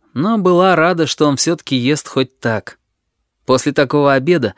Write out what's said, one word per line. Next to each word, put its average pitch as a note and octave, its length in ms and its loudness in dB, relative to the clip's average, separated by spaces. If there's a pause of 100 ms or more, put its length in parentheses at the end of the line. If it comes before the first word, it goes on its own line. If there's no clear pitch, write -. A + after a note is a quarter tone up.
(140)
но G#3 240 -2
была F3+ 380 4
рада, E3 300 2
что - 200 -2
он C#3 100 0
все-таки D#3+ 400 -4
ест C3 320 -2
хоть - 300 -4
так. A2+ 400 -6 (680)
После C3 280 0
такого C#3+ 400 2
обеда C3+ 460 0